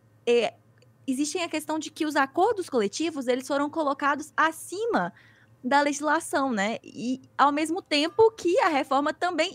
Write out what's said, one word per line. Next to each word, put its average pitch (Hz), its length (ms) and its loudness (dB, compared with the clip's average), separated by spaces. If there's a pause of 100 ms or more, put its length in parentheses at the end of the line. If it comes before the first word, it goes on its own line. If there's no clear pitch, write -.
(280)
é, 240 280 2 (520)
existem 294 360 -2
a 339 40 -2
questão 311 320 -4
de - 100 -8
que - 160 -6
os 302 120 -2
acordos 359 520 0
coletivos, 269 580 -2
eles 254 200 -2
foram 294 220 -2
colocados 294 680 -2
acima 320 800 -2 (500)
da 277 180 2
legislação, 294 720 0
né? 214 320 -2
E 254 380 -8 (160)
ao 269 140 6
mesmo 320 300 -2
tempo 330 500 4
que 370 280 0
a 403 80 4
reforma 285 460 0
também 349 420 0